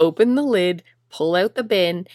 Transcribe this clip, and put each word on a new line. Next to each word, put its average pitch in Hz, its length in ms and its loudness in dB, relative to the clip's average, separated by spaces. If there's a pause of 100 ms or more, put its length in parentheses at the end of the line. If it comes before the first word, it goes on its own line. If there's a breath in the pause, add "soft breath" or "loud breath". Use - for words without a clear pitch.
open 214 340 2
the 294 80 0
lid, 180 400 0 (260 soft breath)
pull 165 260 -4
out 196 200 -2
the 254 80 -4
bin, 180 520 -2